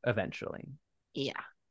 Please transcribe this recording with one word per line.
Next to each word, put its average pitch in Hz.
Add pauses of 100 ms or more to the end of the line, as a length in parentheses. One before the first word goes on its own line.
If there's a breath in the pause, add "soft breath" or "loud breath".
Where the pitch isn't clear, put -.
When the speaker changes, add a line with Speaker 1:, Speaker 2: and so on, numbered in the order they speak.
Speaker 1:
eventually. - (460)
Speaker 2:
Yeah. 135 (380)